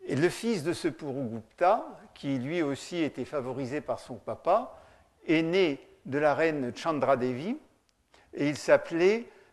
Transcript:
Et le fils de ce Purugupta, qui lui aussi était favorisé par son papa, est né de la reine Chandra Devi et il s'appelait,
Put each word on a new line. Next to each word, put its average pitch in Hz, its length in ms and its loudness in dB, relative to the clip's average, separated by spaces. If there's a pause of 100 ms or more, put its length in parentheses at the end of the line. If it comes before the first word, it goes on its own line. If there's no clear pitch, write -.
Et 139 100 -2
le 165 120 4
fils 220 340 -2
de 165 100 -2
ce 160 160 -2
Purugupta, 143 1000 -2 (280)
qui - 240 -4
lui 160 240 -2
aussi 147 400 -4
était 131 240 -4
favorisé 131 540 -6
par - 200 -6
son - 140 -14
papa, 220 680 -2 (460)
est 165 160 4
né 165 440 2 (200)
de 139 120 -2
la 147 160 4
reine 143 400 0
Chandra 139 420 2
Devi 127 400 -2 (800)
et 143 140 0
il 147 80 -2
s'appelait, 180 720 4 (240)